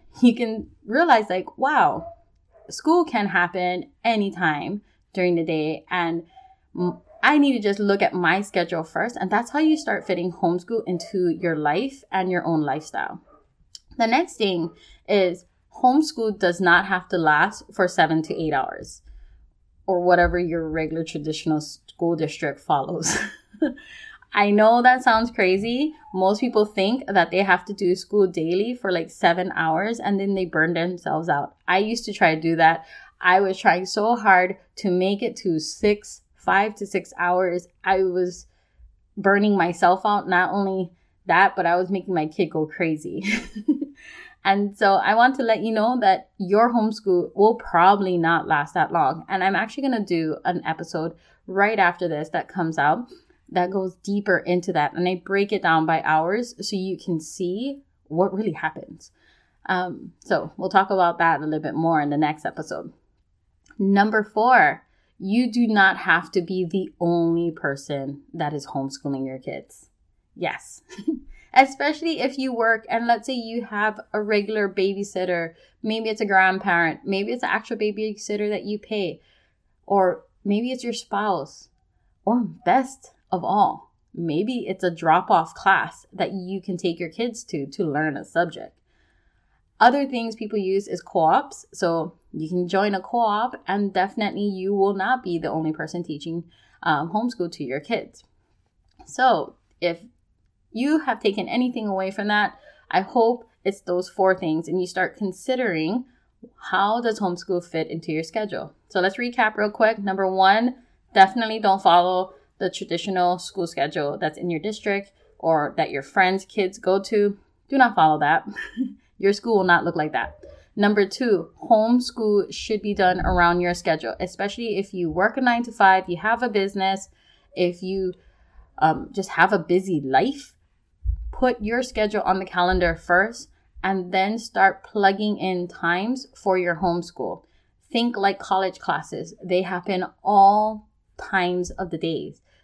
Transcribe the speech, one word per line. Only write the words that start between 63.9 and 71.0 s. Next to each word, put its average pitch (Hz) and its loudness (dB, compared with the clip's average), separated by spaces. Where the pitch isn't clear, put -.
four, 214 4
you 220 0
do 233 2
not 196 4
have 175 0
to 190 2
be 185 -4
the 185 -4
only 170 0
person 139 -6
that 151 -4
is 139 -8
homeschooling 135 -6
your 131 -10
kids. - -14
Yes. - -8